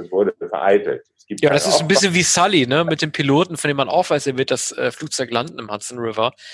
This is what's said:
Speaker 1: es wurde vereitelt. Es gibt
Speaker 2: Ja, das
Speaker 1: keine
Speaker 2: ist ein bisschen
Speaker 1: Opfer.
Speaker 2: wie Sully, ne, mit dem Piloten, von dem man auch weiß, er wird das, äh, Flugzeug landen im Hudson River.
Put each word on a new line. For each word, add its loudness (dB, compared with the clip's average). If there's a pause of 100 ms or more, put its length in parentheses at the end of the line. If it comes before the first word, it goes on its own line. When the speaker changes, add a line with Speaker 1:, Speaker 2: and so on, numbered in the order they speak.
Speaker 1:
es -10
wurde 2 (160)
vereitelt. 2 (140)
Es -20
gibt -10
Speaker 2:
Ja, 2
das 2
Speaker 1:
keine 2
Speaker 2:
ist 4
ein -2
bisschen 2
Speaker 1:
Opfer. 0
Speaker 2:
wie 2
Sully, 4
ne, 2
mit -2
dem -2
Piloten, 2
von -2
dem 0
man 0
auch 0
weiß, 0
er -2
wird -2
das, -4
äh, -2
Flugzeug -6
landen -2
im -12
Hudson -10
River. -2 (220)